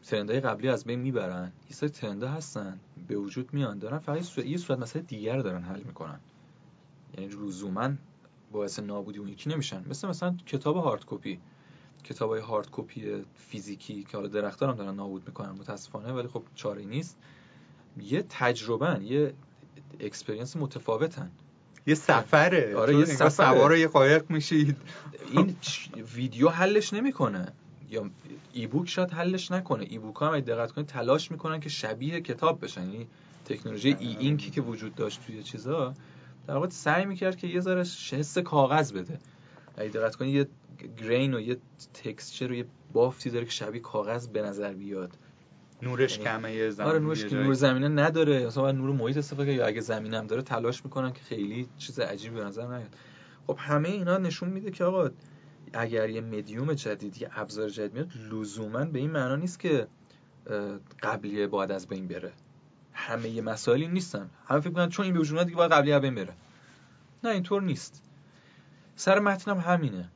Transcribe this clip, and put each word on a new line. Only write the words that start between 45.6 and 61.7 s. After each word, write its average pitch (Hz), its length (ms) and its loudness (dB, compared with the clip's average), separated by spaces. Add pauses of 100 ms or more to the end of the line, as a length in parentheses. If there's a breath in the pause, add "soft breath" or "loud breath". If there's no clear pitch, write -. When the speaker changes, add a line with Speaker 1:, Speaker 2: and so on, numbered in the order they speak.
Speaker 2:
نورش 123 300 2
Speaker 1:
یعنی 107 120 -6
Speaker 2:
کمه، 113 280 -2
یه 110 180 0
زمان 104 200 0
Speaker 1:
آره، 160 80 4
نورش 156 200 0
Speaker 2:
یه 107 60 -2
Speaker 1:
که 104 60 -2
Speaker 2:
جایی. 104 140 2
Speaker 1:
نور 135 100 6
زمینه 131 340 4
نداره، 147 580 4
مثلاً 117 160 0
باید 135 140 2
نور 131 140 0
محیط 135 260 0
استفاده 143 280 -2
کنه، 139 100 2
یا 120 120 2
اگه 110 140 0
زمینم 110 460 -4
داره 113 160 -2
تلاش 120 420 -2
می‌کنن 131 280 -4
که 127 80 -14
خیلی 113 480 -6 (100)
چیز - 220 -8
عجیبی 104 360 -4
به 107 80 -4
نظر 101 220 -8
نیاد. 123 300 -10 (500 soft breath)
خب - 140 -2
همهٔ 147 300 2
اینا 185 280 2
نشون 180 300 -2
می‌ده 190 220 -6
که 180 140 -2
آقا 180 260 4 (640 soft breath)
اگر 113 380 0
یه 110 100 -4
مدیوم 113 520 -4
جدید، 104 500 -6
یه - 100 -10
ابزار 107 360 -4
جدید 104 260 -6
میاد، 151 140 -6 (220)
لزوماً 110 540 -4
به 156 140 -4
این 143 120 0
معنا 135 260 0
نیست 175 220 -4
که، 143 280 2 (600 soft breath)
اه، 101 320 -4 (240)
قبلیه 104 440 -2
باید 98 260 0